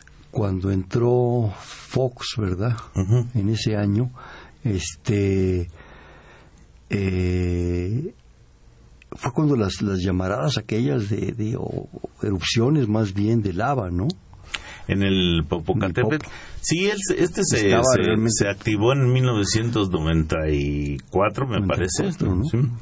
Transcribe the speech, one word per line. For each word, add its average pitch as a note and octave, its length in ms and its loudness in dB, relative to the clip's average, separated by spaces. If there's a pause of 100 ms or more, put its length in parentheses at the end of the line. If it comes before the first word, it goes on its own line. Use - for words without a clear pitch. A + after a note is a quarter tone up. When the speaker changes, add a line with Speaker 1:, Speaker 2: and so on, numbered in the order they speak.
(320)
Speaker 1:
cuando G2 400 -2
entró A#2+ 880 2
Fox, - 800 -4
¿verdad? G2+ 360 0 (200)
Speaker 2:
Ujú. A2+ 400 2
Speaker 1:
En G2+ 140 0
ese G#2+ 280 0
año, G#2 320 0 (540)
este, F#2+ 1080 0 (1200)
eh, F2+ 1200 0 (960)
fue - 200 -8
cuando D3 240 2
las, G2+ 260 0
las G2 200 0
llamaradas G2 560 0
aquellas A2+ 520 -2
de, G2+ 240 -2
de, A2 240 -4
o - 300 -6 (340)
erupciones A2+ 680 2
más G#2+ 260 0
bien G#2+ 280 2
de G2 120 -2
lava, A2 380 -2
¿no? F2+ 160 0 (800)
Speaker 2:
En F#2+ 140 0
el F2+ 460 2
Popocatépetl. F#2 600 0
Speaker 1:
En A2 60 0
el D3+ 60 -2
Popo. - 120 -16 (300)
Speaker 2:
Sí, F3 280 0
él G#3 80 -2 (100)
se, - 160 2
este F3+ 220 0
se, A#2+ 220 2
Speaker 1:
Estaba F#2+ 160 4
Speaker 2:
se, B2+ 180 4
Speaker 1:
realmente A2 360 2
Speaker 2:
se G#2 120 4
activó G#2+ 440 2
en C3 180 4
mil B2+ 120 4
novecientos A2 640 2
noventa D#2+ 600 0
y C#2+ 460 -2 (120)
cuatro, G#2+ 380 0
me G2+ 180 0
parece. - 380 0
Speaker 1:
Noventa F#3 220 -2
y - 20 0
cuatro, F#2 80 2
¿no? G2 80 0
Speaker 2:
Sí. C#3 140 0 (240)